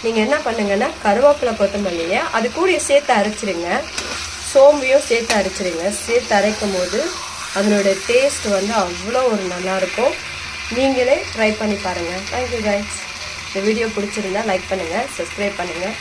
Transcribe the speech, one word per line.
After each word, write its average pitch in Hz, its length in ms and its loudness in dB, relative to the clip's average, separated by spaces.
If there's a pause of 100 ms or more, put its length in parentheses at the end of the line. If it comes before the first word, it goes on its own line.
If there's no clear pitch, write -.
நீங்க 226 220 0
என்ன 285 100 2 (100)
பண்ணுங்கன்னா 220 420 0 (160)
கருவேப்பிலை, 254 540 4
கொத்தமல்லியை 196 640 0 (160)
அது 226 100 2 (100)
கூடயே 339 300 2
சேர்த்து 277 320 4
அரைச்சிடுங்க. 196 500 -2 (840)
சோம்பையும் 277 560 6
சேர்த்து 233 320 0
அரைச்சிடுங்க. 180 440 -4 (200)
சேர்த்து 233 340 0
அரைக்கும் 208 380 0
போது 180 240 0 (580)
அதனுடைய 202 360 4 (140)
டேஸ்ட் 262 460 4
வந்து 202 200 0 (100)
அவ்வளோ 185 380 -2 (100)
ஒரு 196 200 0
நல்லாயிருக்கும். 185 640 0 (640)
நீங்களே 262 380 4 (180)
ட்ரை 214 160 2 (100)
பண்ணி 208 160 0 (100)
பாருங்க. 175 280 -4 (160)
Thank 247 260 -4
you 226 140 -4
guys. 202 240 -2 (540)
இந்த 196 200 -4
வீடியோ 220 200 2 (100)
பிடிச்சிருந்தா 202 540 -2
லைக் 185 200 -4
பண்ணுங்க, 175 240 -4 (220)
சப்ஸ்கிரைப் 202 420 -4
பண்ணுங்க. 175 280 -4 (120)